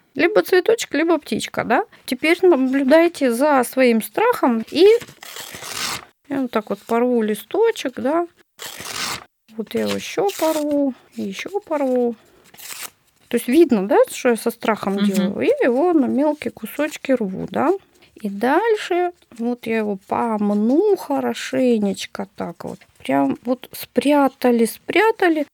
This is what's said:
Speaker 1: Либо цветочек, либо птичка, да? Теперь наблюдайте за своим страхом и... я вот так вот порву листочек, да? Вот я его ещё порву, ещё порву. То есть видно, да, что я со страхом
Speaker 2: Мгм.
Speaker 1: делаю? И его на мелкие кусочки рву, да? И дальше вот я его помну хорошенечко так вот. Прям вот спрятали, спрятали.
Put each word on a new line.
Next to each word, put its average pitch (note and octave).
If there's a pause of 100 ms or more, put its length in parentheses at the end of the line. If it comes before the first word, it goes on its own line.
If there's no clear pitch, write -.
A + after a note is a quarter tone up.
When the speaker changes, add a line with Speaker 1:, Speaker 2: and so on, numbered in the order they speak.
(140)
Speaker 1:
Либо F4
цветочек, F#4+
либо D#4+
птичка, -
да? B3+ (200)
Теперь D#4
наблюдайте C#4
за C4+
своим A#3+
страхом C#4+
и... E4 (1400)
я C#4
вот B3
так G#3+
вот G3+
порву A#3+
листочек, C4+
да? D#4 (1300)
Вот A3
я A3+
его G3+
ещё D#4+ (100)
порву, D4 (200)
ещё G#3 (100)
порву. B3+ (1160)
То -
есть -
видно, B3
да, D4+ (140)
что -
я A3+
со -
страхом G3+
Speaker 2:
Мгм. G3+
Speaker 1:
делаю? G3
И C#4+ (140)
его D4
на C#4+
мелкие C#4
кусочки -
рву, F#3
да? A#3 (420)
И -
дальше F4 (280)
вот A#3+
я A3+
его G#3 (100)
помну A#3
хорошенечко A#3+
так F3
вот. F3 (200)
Прям C#4
вот B3
спрятали, C4
спрятали. E4+